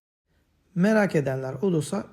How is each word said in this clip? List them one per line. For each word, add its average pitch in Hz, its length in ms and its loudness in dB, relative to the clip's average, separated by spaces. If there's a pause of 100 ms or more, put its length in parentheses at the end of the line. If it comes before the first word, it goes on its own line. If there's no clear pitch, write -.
(760)
Merak 202 400 2
edenler 131 380 -2
olursa 165 600 -2